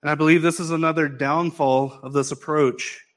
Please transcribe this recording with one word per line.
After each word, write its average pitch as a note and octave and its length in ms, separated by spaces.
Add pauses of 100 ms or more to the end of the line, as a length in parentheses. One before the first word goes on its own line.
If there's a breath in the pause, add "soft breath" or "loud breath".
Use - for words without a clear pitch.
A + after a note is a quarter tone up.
And D3 80
I D3+ 40
believe D#3 260
this E3 200
is E3 100
another D#3+ 380
downfall C#3 920
of C3+ 120
this C#3 180
approach. C#3+ 720 (120)